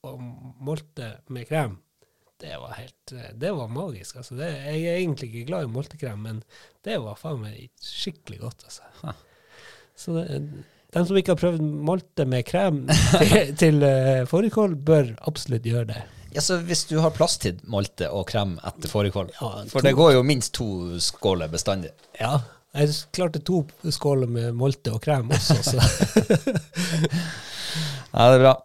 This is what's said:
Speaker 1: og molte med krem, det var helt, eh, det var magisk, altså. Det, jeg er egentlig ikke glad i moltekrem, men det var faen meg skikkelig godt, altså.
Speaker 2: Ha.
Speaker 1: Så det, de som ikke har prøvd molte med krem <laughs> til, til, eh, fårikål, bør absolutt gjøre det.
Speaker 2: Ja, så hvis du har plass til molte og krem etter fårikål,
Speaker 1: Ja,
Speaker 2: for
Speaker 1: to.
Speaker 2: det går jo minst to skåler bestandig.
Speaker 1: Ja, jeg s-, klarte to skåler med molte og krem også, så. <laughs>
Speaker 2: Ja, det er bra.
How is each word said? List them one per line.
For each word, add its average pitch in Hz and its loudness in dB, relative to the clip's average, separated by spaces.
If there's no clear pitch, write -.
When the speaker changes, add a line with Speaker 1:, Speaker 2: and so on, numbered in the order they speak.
Speaker 1:
og 127 -14
molte 135 -10
med 123 -14
krem, 131 -4
det 76 -16
var 64 -14
helt, - -18
eh, 113 -18
det 147 -6
var 143 -6
magisk, 127 -10
altså. 123 -16
Det, 151 -8
jeg 151 -6
er 170 -2
egentlig 147 -4
ikke 117 -12
glad 170 -4
i 120 -6
moltekrem, 123 -8
men 110 -10
det 220 -6
var 104 -10
faen 151 -8
meg 107 -14
skikkelig - -10
godt, - -12
altså. - -20
Speaker 2:
Ha. - -12
Speaker 1:
Så - -8
det, 165 -4
de 170 2
som 190 2
ikke 185 2
har 156 -2
prøvd 165 0
molte 160 -2
med 123 0
krem 175 0
<laughs> - 4
til, 156 6
til, 151 6
eh, 135 4
fårikål, 196 2
bør 147 4
absolutt 120 -4
gjøre 117 0
det. 107 -8
Speaker 2:
Ja, - -4
så 180 2
hvis 170 -2
du 156 -4
har 160 6
plass - 2
til 92 -2
molte 98 -4
og 90 -4
krem 101 0
etter - -10
fårikål, 101 -2
Speaker 1:
Ja, 120 -10
Speaker 2:
for 120 -4
Speaker 1:
to. 139 6
Speaker 2:
det 135 4
går 156 8
jo 127 6
minst 135 0
to 117 -4
skåler 87 -2
bestandig. 90 -4
Speaker 1:
Ja, 120 -2
jeg 147 0
s-, - -6
klarte 160 -4
to 175 0
skåler 139 0
med 117 -2
molte 120 -2
og 110 -6
krem 135 0
også, - 4
så. 127 2
<laughs> 170 0
Speaker 2:
Ja, 117 6
det 131 10
er 127 8
bra. 131 10